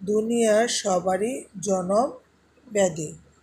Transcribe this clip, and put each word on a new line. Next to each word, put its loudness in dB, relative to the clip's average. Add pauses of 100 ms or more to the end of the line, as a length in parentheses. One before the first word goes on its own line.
দুনিয়ার 2
সবারই -2 (180)
জনম 0 (600)
ব্যাধি। 0 (300)